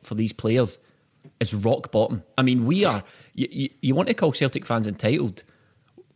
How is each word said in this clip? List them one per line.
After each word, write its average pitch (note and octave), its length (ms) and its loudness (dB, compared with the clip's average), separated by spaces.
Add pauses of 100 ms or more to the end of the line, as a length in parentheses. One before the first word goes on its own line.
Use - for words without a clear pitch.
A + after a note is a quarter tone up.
for - 140 -10
these A2 160 0
players A#2 460 0 (640)
is A2 140 -2
rock A2 380 0
bottom. G#2+ 320 0 (120)
I C3 60 2
mean, B2+ 240 2
we F#3 180 2
are, A2 200 0 (300)
you, - 160 -2
you, C3+ 180 -4 (120)
you C3 140 2
want F#3 140 0
to A3+ 60 0
call D#3 180 2
Celtic - 320 -2
fans A2+ 220 -2
entitled? B2 580 -2 (720)